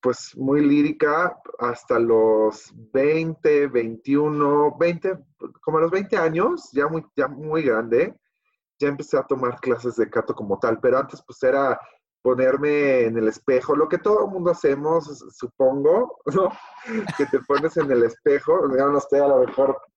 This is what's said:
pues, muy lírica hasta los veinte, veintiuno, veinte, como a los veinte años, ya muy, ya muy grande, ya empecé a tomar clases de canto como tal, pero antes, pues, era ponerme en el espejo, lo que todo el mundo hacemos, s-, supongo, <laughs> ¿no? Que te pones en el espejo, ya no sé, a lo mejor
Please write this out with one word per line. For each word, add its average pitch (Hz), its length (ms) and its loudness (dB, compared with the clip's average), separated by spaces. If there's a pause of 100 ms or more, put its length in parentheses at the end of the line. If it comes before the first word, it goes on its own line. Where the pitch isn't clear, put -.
pues, - 340 -6
muy 135 260 0
lírica 151 760 0 (220)
hasta 120 400 -4
los 110 720 2 (220)
veinte, 151 760 2
veintiuno, 143 1080 0
veinte, 175 400 -2 (440)
como 156 160 -2
a 160 40 2
los 165 100 2
veinte 196 260 -2
años, 175 540 -2
ya 143 160 -2
muy, 160 160 -6 (120)
ya 135 120 -2
muy 151 360 -6
grande, 117 520 0 (640)
ya 143 100 0
empecé 143 280 -4
a 131 60 0
tomar 127 360 -4
clases 120 360 -4
de 110 140 0
canto - 260 -4
como 101 240 -6
tal, 113 200 -2
pero 127 200 2
antes, - 260 -10
pues, - 180 -14
era 131 360 0 (460)
ponerme 135 760 2
en 113 160 0
el 110 80 2
espejo, 127 480 0
lo - 120 2
que 175 120 -2
todo 208 260 0
el 196 60 -8
mundo 175 180 -2
hacemos, 151 580 0
s-, 127 220 -18
supongo, 139 960 0
<laughs> 143 80 -6
¿no? 185 160 2 (720)
Que 143 80 0
te 131 140 0
pones 143 360 -2
en 147 140 0
el 123 100 4
espejo, 147 760 0
ya 139 120 2
no 143 120 2
sé, 139 200 0
a 143 80 2
lo 131 180 4
mejor 135 340 0 (180)